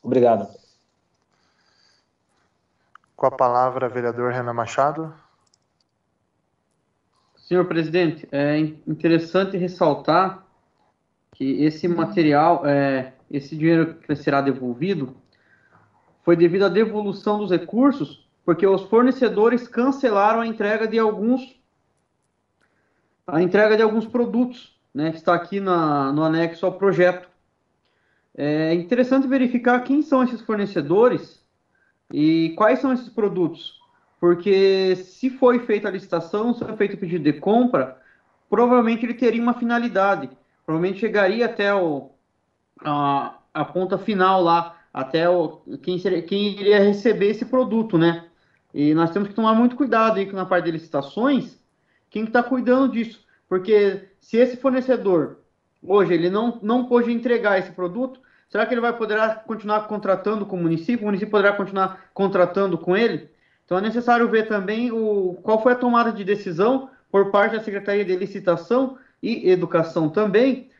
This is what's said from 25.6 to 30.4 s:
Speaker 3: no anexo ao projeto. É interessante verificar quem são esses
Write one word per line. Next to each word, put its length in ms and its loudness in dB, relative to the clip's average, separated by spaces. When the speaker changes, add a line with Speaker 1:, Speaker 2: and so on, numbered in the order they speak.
Speaker 3:
no 120 0
anexo 420 -2
ao 80 -2
projeto. 560 0
É 380 0
interessante 540 2
verificar 540 2
quem 200 0
são 220 2
esses 180 -4